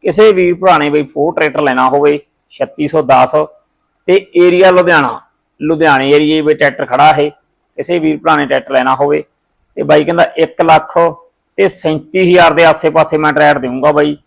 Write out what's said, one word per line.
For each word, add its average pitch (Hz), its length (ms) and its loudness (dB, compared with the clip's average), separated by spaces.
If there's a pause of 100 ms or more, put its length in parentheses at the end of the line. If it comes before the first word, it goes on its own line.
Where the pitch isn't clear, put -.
ਕਿਸੇ 208 300 2
ਵੀਰ 180 220 0
ਭਰਾ 180 240 0
ਨੇ 147 120 -2
ਬਈ 151 120 -2
ਫੋਰ 147 320 -6
ਟਰੈਕਟਰ 151 260 -4
ਲੈਣਾ 131 280 0
ਹੋਵੇ 143 320 0 (300)
ਛੱਤੀ 147 380 -8
ਸੌ 156 140 -2
ਦਸ 127 320 2 (720)
ਤੇ 185 200 0 (100)
ਏਰੀਆ 180 340 4
ਲੁਧਿਆਣਾ, 165 500 0 (400)
ਲੁਧਿਆਣੇ 151 500 0
ਏਰੀਏ 151 300 2
ਵਿੱਚ 151 180 -2
ਟਰੈਕਟਰ 139 280 -2
ਖੜਾ 147 260 2
ਹੈ। 151 160 -2
ਕਿਸੇ - 720 -10
ਵੀਰ 156 180 -2
ਭਰਾ 156 200 -2
ਨੇ 147 100 -2
ਟਰੈਕਟਰ 135 260 -4
ਲੈਣਾ 131 220 0
ਹੋਵੇ 143 300 -2 (500)
ਤੇ - 80 -8
ਬਾਈ 151 220 2
ਕਹਿੰਦਾ, 170 180 -2
"ਇੱਕ 160 400 -4
ਲੱਖ 160 360 0 (580)
ਤੇ 196 120 0
ਸੈਂਤੀ 175 640 -2
ਹਜ਼ਾਰ 170 200 4
ਦੇ 165 120 2
ਆਸੇ 160 260 0
ਪਾਸੇ 156 280 0
ਮੈਂ 151 140 0
ਟਰੈਕਟਰ 147 280 2
ਦੇਵਾਂਗਾ 131 320 -2
ਬਾਈ।" 147 240 -2 (100)